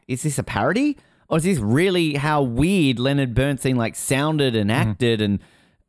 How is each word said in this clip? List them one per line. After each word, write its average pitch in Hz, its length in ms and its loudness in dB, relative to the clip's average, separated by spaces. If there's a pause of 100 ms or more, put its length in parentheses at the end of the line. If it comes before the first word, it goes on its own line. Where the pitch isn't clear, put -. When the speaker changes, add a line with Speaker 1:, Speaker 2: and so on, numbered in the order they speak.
Speaker 1:
is 127 160 -6
this 143 160 -2
a - 40 -2
parody? 214 540 -2 (320)
Or 156 80 0
is 151 60 0
this 180 160 2
really 156 560 0
how 147 260 0
weird 139 560 2
Leonard 135 380 0
Bernstein, 135 400 0
like, 113 200 -2
sounded 143 600 0
and 104 160 2
Speaker 2:
Mm-hmm. 113 180 0
Speaker 1:
acted?" 113 320 0
And, 101 180 0 (500)